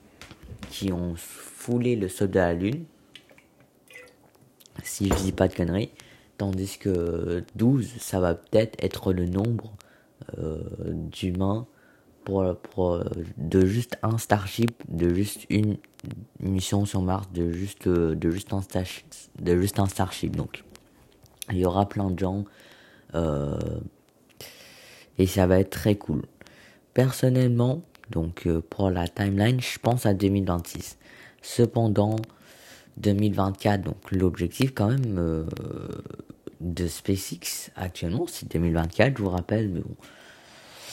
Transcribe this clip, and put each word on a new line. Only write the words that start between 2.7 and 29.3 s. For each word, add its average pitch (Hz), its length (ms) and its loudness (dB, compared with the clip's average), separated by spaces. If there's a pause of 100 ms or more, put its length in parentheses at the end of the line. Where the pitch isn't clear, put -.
si - 240 -4
je 95 60 4
dis 95 180 0
pas 92 160 4
de 92 60 0
conneries, 90 380 -2 (460)
tandis 95 400 -4
que 87 680 -2 (100)
douze, 117 320 4 (120)
ça - 200 -2
va 87 160 4
peut-être - 480 2
être 95 300 0
le 90 120 2
nombre, 104 460 0 (680)
euh, 80 240 -4 (300)
d'humains 92 720 -2 (600)
pour, 98 180 2 (140)
pour, 90 380 -2
euh, 87 100 -2 (320)
de 92 280 4
juste 110 380 -2
un 110 140 0
Starship, 110 720 -2
de 87 240 2
juste 101 360 -2
une 104 280 2 (640)
mission 95 460 0
sur 98 160 -2
Mars, 95 320 -2
de 85 180 0
juste, 92 360 -4
euh, 85 280 4
de 82 160 0
juste 95 200 -4
un 95 100 -2
stash-, - 440 -6 (340)
de 87 220 4
juste 101 180 0
un 98 60 4
Starship. 92 500 -2
Donc, - 280 -6 (880)
il 92 80 -2
y 92 60 4
aura 95 220 4
plein 98 220 -2
de 90 100 -4
gens, 95 240 -2 (720)
euh, 73 420 0 (1600)
et 95 100 6
ça 92 200 4
va 92 120 8
être 98 100 2
très - 260 2
cool. 76 280 -4 (720)
Personnellement, 127 880 4 (280)
donc, 82 360 -4
euh, 82 240 2
pour 98 200 2
la 90 180 0
timeline, 104 540 2